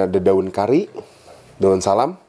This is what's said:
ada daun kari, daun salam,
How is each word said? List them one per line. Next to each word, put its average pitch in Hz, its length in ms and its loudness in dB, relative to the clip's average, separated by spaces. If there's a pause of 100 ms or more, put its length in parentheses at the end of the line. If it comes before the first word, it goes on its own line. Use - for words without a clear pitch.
ada 92 160 -2
daun 95 320 0
kari, 120 320 0 (720)
daun 95 240 2
salam, 117 320 0 (140)